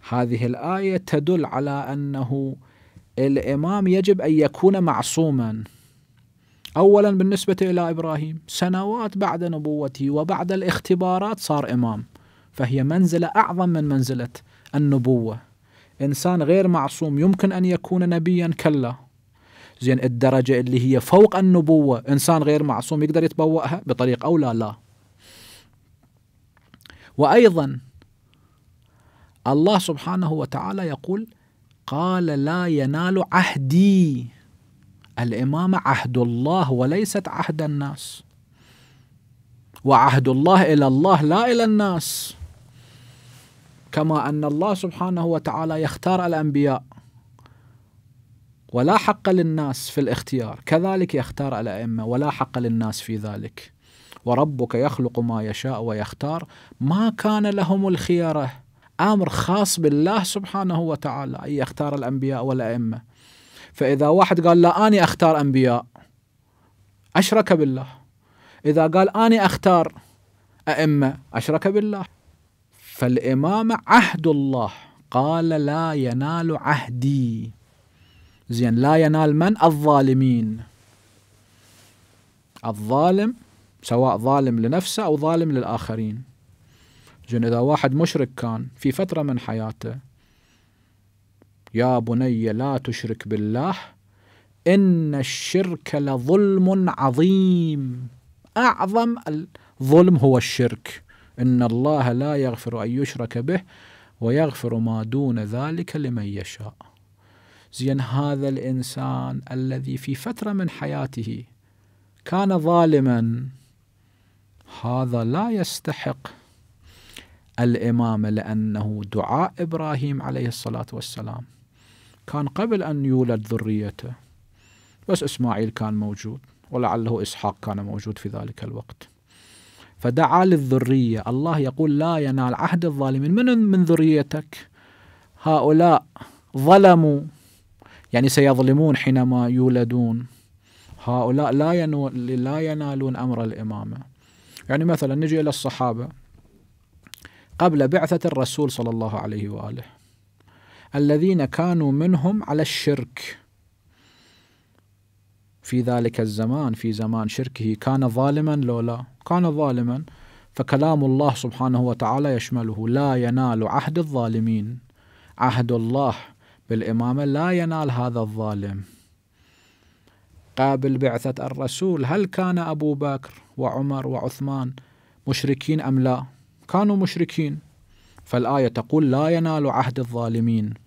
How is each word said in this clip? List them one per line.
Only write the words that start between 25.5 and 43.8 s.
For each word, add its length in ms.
وأيضا 640
الله 320
سبحانه 520
وتعالى 560
يقول: 400
"قال 380
لا 420
ينال 640
عهدي". 960
الإمامة 680
عهد 320
الله 540
وليست 560
عهد 340
الناس، 600
وعهد 440
الله 460
إلى 140
الله 340
لا 300
إلى 120
الناس. 720